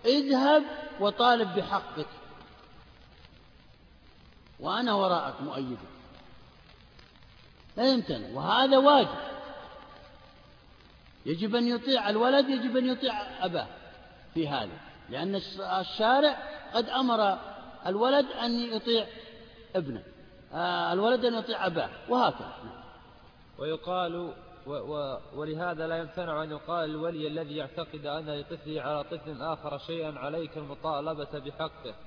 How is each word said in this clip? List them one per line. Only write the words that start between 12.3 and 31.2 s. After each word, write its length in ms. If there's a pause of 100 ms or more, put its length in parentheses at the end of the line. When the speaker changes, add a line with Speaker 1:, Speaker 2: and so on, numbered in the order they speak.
Speaker 1:
يجب 280
أن 120
يطيع 560
أباه 220 (680)
في 140
هذا، 300 (320)
لأن 260
الش-، 240
الشارع 760 (360)
قد 160
أمر 480 (500)
الولد 380
أن 340
يطيع 480 (680)
ابنه، 280 (500)
آه، 400
الولد 320
أن 80
يطيع 320
أباه، 240 (200)
وهكذا. 440 (1080)
Speaker 2:
ويقال 560
و-، 180 (340)
و-، 500 (180)
ولهذا 520
لا 100
يمتنع 460
أن 80
يقال 380
الولي 380
الذي 280
يعتقد 500
أن 240
لطفله 520
على 220
طفل 380
آخر 360
شيئا: 420
"عليك 380
المطالبة 800